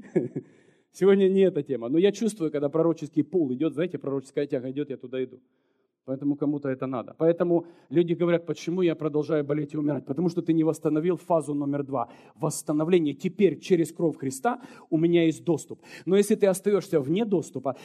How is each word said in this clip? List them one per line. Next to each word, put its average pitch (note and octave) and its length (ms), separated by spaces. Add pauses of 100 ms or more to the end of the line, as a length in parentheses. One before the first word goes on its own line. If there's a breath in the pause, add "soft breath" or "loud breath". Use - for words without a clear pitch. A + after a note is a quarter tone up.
(920 soft breath)
Сегодня G3 360
не F#3+ 140
эта E3+ 200
тема. A#2+ 260
Но D3+ 100
я G3 140
чувствую, G3+ 380
когда D3 180
пророческий D#3 540
пул D3 300
идет, D3+ 200
знаете, E3 260
пророческая C#3 480
тяга C3 240
идет, C#3+ 200
я B2 60
туда C3 260
иду. B2+ 180 (640)
Поэтому C#3+ 320
кому-то C#3+ 340
это C3 160
надо. C3 320
Поэтому E3+ 480 (240 loud breath)
люди E3+ 240
говорят: E3+ 320
«Почему F3 360
я D#3+ 120
продолжаю D3+ 500
болеть D3+ 300
и - 20
умирать?» D3 300
Потому E3 240
что F3+ 100
ты D#3+ 140
не D#3+ 100
восстановил D#3 520
фазу D3 380
номер C#3+ 300
два. B2+ 240 (260 loud breath)
Восстановление. D#3 800
Теперь F#3 460
через E3+ 320
кровь D#3+ 240
Христа A#3 460 (260 loud breath)
у D#3+ 80
меня E3+ 280
есть D#3 200
доступ. D3 380 (240 loud breath)
Но F#3 100
если G3+ 180
ты G3+ 120
остаешься F#3 520
вне E3 280
доступа, C#3 580